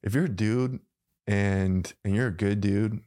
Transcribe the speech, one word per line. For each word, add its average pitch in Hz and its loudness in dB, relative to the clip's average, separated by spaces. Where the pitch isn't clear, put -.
if 101 -2
you're 151 2
a 180 0
dude 113 0
and, 98 0
and 98 0
you're 123 0
a 87 -6
good 104 0
dude 104 0